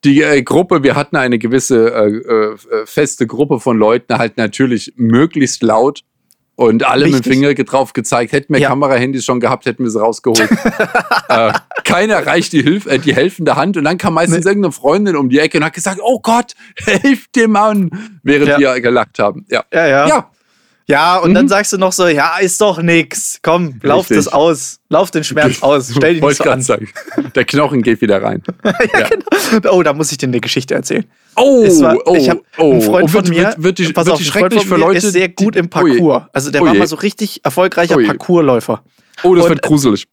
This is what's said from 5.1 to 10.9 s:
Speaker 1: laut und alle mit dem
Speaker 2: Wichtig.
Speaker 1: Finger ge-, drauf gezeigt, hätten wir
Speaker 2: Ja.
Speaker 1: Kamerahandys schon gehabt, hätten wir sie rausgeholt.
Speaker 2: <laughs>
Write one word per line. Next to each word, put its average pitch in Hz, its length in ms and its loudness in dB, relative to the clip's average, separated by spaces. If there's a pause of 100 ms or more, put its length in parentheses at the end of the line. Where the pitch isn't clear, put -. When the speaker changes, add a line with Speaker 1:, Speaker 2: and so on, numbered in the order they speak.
Speaker 1:
laut 117 380 0 (560)
und 117 280 2
alle 131 200 0
mit 143 100 2
dem 131 40 2
Speaker 2:
Wichtig. 123 140 -2
Speaker 1:
Finger 139 220 2
ge-, 120 100 -2
drauf 131 280 -2
gezeigt, 120 400 -4
hätten 147 200 -4
wir 139 80 2
Speaker 2:
Ja. 139 100 0
Speaker 1:
Kamerahandys 135 540 -2
schon 127 140 -2
gehabt, 117 260 0
hätten 127 200 -4
wir 117 60 -2
sie 107 100 -4
rausgeholt. 110 540 0
Speaker 2:
<laughs> - 40 -2 (680)